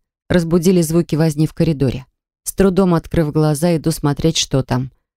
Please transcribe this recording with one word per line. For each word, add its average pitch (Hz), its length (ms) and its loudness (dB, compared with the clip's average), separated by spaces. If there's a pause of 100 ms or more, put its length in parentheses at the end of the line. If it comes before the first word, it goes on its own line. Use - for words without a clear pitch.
(280)
Разбудили 170 540 2
звуки 160 340 -2
возни 156 300 0
в - 80 -4
коридоре. 139 540 -2 (360)
С - 100 -10
трудом 190 420 2
открыв 160 360 -2
глаза, 156 460 0
иду 160 140 -2
смотреть, 156 460 -2
что - 260 -2
там. 127 280 -4 (260)